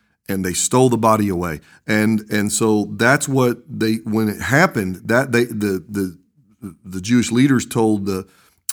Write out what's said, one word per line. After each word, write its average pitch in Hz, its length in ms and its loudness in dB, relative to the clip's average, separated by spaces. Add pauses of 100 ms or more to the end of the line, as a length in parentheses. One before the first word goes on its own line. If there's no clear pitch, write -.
(280)
and 95 160 -4
they 92 80 -4
stole 127 380 2
the 113 80 0
body 110 300 2
away. 85 320 -4 (260)
And, 107 340 2 (100)
and 104 220 -2
so 107 340 0 (100)
that's 127 320 2
what 127 300 2 (100)
they, 110 260 -2 (100)
when 110 240 0
it 101 140 -6
happened, 113 540 0 (120)
that 120 240 2
they, 120 120 4
the, 104 440 -4
the, 95 300 -6 (640)
the 92 160 -10
Jewish 113 320 0
leaders 127 320 4
told 110 400 0
the, 95 220 -4 (460)